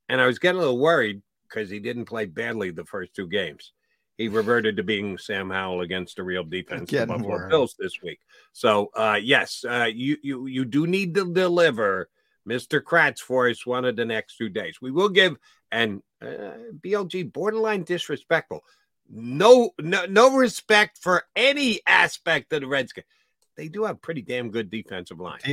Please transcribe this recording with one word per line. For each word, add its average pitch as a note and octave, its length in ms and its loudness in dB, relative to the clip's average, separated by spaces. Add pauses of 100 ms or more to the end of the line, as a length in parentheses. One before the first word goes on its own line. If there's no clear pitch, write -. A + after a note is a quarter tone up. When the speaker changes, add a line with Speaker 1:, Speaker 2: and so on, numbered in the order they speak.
Speaker 1:
And C3 100 0
I B2+ 60 6
was B2 140 2
getting F3+ 180 2
a F3+ 40 0
little C3 180 2
worried B2+ 420 2 (260)
'cause G#2+ 220 -6
he G2+ 100 -10
didn't A#2 260 -8
play A2 200 -6
badly G#2 460 -6
the E2 140 -12
first F#2 280 -12
two F#2+ 140 -8
games. F2 440 -6 (460)
He A2+ 120 -4
reverted A2 480 2
to G#2+ 60 -4
being G2+ 360 -2
Sam G2 320 -6
Howell F#2+ 300 -4
against F2+ 360 -6
a G2 60 -10
real F2+ 200 -4
defense, F2 460 -10
the D3 80 -2
Speaker 2:
Getting A2+ 200 -2
Speaker 1:
Buffalo G#2 200 -6
Speaker 2:
worried. F2+ 140 -10
Speaker 1:
Bills C#3+ 260 0
this F#2+ 240 -8
week. E2 200 -12 (300)
So, G#2 440 2
uh, G#2+ 260 2
yes, A#2+ 420 0
uh, A#2+ 300 -2
you, C3+ 300 -4
you, C3+ 240 -8
you C3 180 -4
do C#3+ 220 0
need F#3 260 -2
to F3+ 180 -2
deliver D#3+ 800 2 (360)
Mister B2+ 360 -2
Kracz D#3 380 2
for B2+ 280 2
us A#2+ 160 -2
one B2 220 -2
of B2 100 0
the A#2 100 -2
next A2 320 -6
two A2+ 120 -6
days. F2+ 320 -8
We C3 100 -8
will F3 180 2
give, F#3 280 4 (340)
and, A2 300 -2 (200)
uh, G2+ 300 -10 (300)
B F#3 120 -4
L G#3 120 -2
G, F#3 180 -6
borderline G#3 600 -2
disrespectful. D#3 800 -4 (460)
No, D#3 720 6
no, F3 260 -2
no A3+ 320 6
respect G#3+ 600 4
for F3 260 0 (120)
any B3+ 520 2
aspect E3+ 680 2
of D3+ 80 -2
the C3+ 60 -8
Redskins. C3 400 -4 (480)
They D#3 120 -12
do F#3+ 160 -6
have G#3 180 -4
pretty D#3+ 200 -6
damn B2 300 -6
good G#2+ 180 -4
defensive F#2 500 -10
line. E2+ 240 -12
I - 100 -8